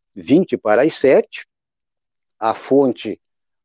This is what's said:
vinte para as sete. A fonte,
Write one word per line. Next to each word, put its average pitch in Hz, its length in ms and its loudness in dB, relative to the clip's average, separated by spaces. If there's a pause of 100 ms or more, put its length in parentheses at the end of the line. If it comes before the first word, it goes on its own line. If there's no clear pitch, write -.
(140)
vinte 123 420 0
para 110 260 0
as 156 120 -2
sete. - 520 0 (920)
A 110 140 -2
fonte, 131 680 -2 (440)